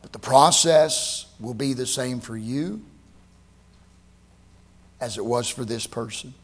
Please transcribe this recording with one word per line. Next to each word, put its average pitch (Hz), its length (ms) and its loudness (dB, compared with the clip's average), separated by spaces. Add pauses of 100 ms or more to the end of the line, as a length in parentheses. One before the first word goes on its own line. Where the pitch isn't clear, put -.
But - 120 -20
the 117 60 -16
process 156 1040 4 (140)
will 117 140 -8
be 135 200 -2
the 127 120 -4
same 127 360 -4
for 113 140 -12
you 147 480 -6 (2250)
as 113 180 -6
it 104 80 -6
was 120 220 0
for - 160 -6
this 110 220 -6
person. 117 480 -10 (100)